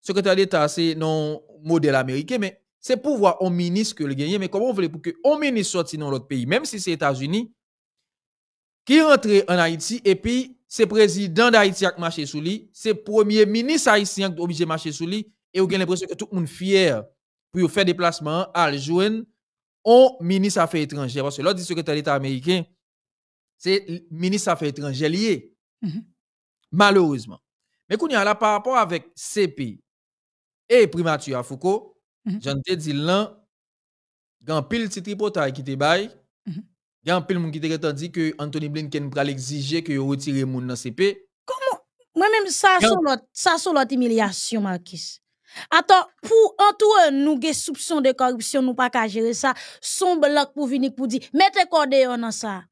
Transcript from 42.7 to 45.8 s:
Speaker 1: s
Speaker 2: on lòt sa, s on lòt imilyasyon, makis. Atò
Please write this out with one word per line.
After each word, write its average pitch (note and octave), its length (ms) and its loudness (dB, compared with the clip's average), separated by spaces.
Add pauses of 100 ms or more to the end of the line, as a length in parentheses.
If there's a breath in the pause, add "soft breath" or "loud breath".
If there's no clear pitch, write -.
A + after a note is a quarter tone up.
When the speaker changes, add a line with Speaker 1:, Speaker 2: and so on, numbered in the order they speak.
Speaker 1:
s G#4+ 80 4
Speaker 2:
on F4+ 160 2
lòt C4 260 -2
sa, E4+ 260 0
s - 120 -4
on D4+ 80 2
lòt C4 160 0
imilyasyon, A3+ 720 -2
makis. F3 540 -10 (540 loud breath)
Atò F4 300 6 (200)